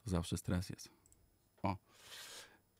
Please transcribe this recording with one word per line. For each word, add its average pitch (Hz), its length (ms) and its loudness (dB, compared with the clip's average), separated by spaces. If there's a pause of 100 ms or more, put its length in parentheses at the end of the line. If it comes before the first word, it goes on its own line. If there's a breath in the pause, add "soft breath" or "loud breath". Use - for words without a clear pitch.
To - 60 -2
zawsze 85 260 4
stres 90 340 2
jest. - 180 -8 (760)
O. 95 140 2 (1040 loud breath)